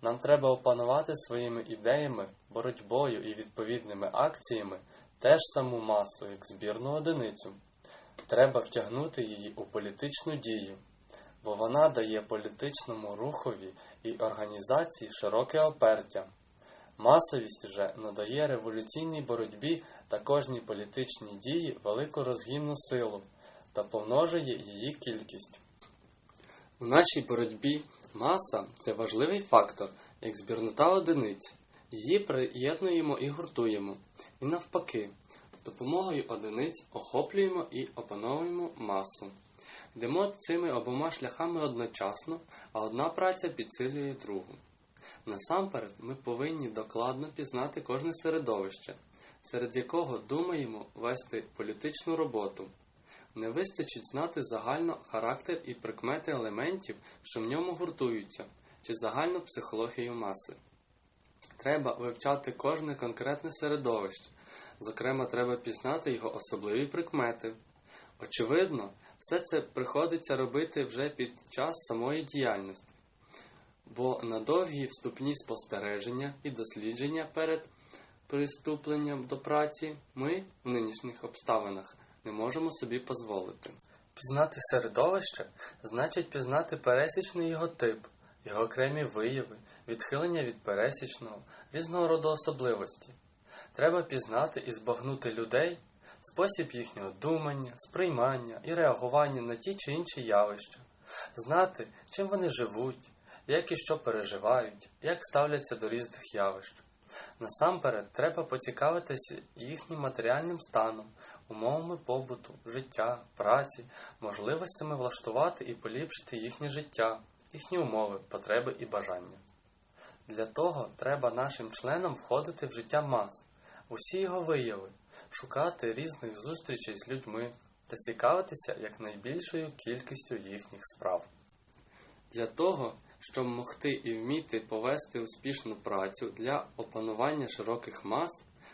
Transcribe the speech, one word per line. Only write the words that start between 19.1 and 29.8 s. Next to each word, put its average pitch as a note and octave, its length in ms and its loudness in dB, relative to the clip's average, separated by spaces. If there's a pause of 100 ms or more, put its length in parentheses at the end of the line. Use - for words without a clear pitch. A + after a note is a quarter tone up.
боротьбі A#2 600 -2 (240)
та G#2+ 120 -2
кожній C3 400 2
політичній G#2 840 -4
дії D3 420 -2
велику C3+ 400 0
розгінну C#3+ 520 -2
силу A#2 460 0 (500)
та G#2 120 0
помножує C3 760 2
її G#2 360 -6
кількість. - 680 -6 (1200)
У A#2+ 60 -6
нашій D3 360 8
боротьбі A#2 600 0 (320)
маса — A2+ 500 2 (160)
це A2 140 -2
важливий A2+ 460 2
фактор, G#2 500 6 (320)